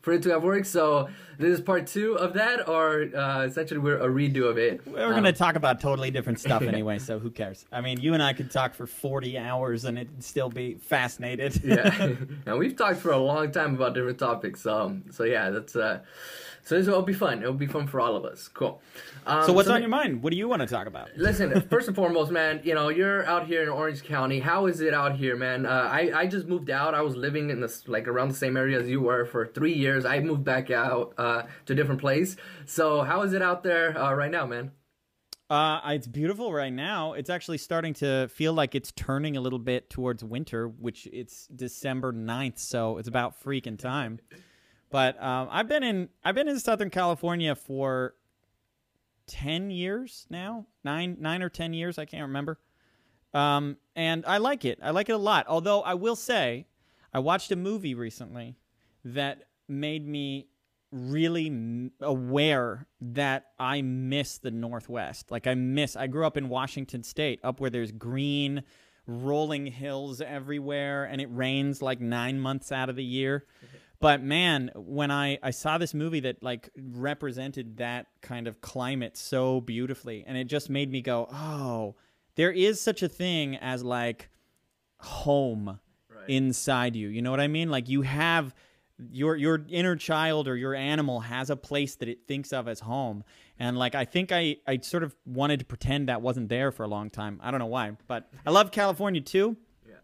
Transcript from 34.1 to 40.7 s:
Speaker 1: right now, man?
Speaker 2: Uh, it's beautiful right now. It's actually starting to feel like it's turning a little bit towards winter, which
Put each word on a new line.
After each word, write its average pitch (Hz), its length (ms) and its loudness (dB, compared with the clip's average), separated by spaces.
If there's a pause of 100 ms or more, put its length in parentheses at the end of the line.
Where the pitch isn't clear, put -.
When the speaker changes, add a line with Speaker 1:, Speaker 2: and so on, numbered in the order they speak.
Speaker 1:
right 143 180 0
now, 165 140 0
man? 123 260 -6 (800)
Speaker 2:
Uh, 151 380 4
it's 147 200 -2
beautiful 180 440 -2
right 139 220 -2
now. 160 400 -4
It's 139 160 -6
actually 170 300 -4
starting 165 360 -2
to 131 340 0
feel 160 240 0
like 151 200 2
it's - 200 -4
turning 143 440 -2
a 127 40 -2
little 127 180 -2
bit 123 300 -2
towards 123 340 -4
winter, 117 440 -6
which 117 440 -8